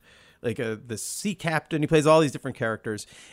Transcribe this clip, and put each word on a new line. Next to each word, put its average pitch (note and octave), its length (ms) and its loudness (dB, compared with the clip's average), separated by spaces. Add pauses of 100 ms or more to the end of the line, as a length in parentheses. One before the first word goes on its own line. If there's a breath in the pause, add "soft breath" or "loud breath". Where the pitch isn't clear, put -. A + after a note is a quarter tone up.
(420 soft breath)
like, A2+ 180 -4
a, A2+ 160 -4
the A2+ 220 -10
sea - 380 -6
captain, D#3+ 480 -4
he D3 40 0
plays D#3 200 4
all D#3+ 140 8
these C#3+ 100 2
different - 260 -10
characters. A2 480 -4 (280 loud breath)